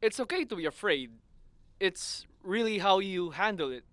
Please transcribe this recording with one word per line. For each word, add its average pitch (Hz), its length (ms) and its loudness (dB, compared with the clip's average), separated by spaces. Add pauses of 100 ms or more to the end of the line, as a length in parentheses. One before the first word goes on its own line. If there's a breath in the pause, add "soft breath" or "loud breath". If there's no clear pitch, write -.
it's 220 180 0
okay 320 260 -2
to 233 100 -6
be 165 100 -4
afraid. 143 460 0 (680)
It's - 460 -2 (180)
really 214 360 0
how 190 200 6
you 185 320 -2
handle 175 400 0
it. 123 220 -10